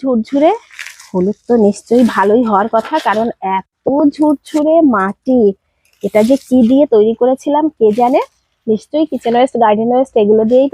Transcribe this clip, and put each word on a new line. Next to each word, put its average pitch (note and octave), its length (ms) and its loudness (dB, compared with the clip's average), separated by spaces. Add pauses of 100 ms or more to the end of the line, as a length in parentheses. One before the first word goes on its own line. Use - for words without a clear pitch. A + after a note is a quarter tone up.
ঝুরঝুরে, C4+ 500 0 (580)
হলুদ F#3+ 380 -4
তো A#3+ 60 -2 (120)
নিশ্চয়ই A#3 400 0 (100)
ভালোই G#3 340 2
হওয়ার G3+ 260 0
কথা, A3+ 200 -4 (120)
কারণ A3 200 -2 (300)
এত - 300 -14 (280)
ঝুরঝুরে D4+ 600 -2 (200)
মাটি। G#3 460 -2 (640)
এটা G#3 260 0
যে C#4 60 2 (120)
কি B3+ 100 0 (100)
দিয়ে C4+ 260 2
তৈরি A3 280 0
করেছিলাম C#4+ 420 -2 (140)
কে A3 100 2 (120)
জানে, B3+ 220 0 (460)
নিশ্চয়ই D4 380 -2
কিচেন A#3+ 300 -4
ওয়েস্ট, B3+ 280 0
গার্ডেন A3 300 0
ওয়েস্ট C4 200 -2 (100)
এগুলো A3 260 2
দিয়েই C4 240 2